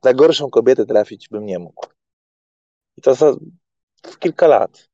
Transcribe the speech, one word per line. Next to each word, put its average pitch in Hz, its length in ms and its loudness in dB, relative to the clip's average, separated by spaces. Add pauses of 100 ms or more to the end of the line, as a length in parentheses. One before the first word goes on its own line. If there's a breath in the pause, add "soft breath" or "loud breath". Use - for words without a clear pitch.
na 131 100 2
gorszą 147 360 2
kobietę 120 360 0
trafić 107 440 -4
bym 107 160 -12
nie 95 140 -8
mógł. 85 280 -18 (1080)
I - 40 -20
to 131 140 2
za, 143 180 2 (720)
w - 160 -20
kilka 165 280 -2
lat. - 460 -2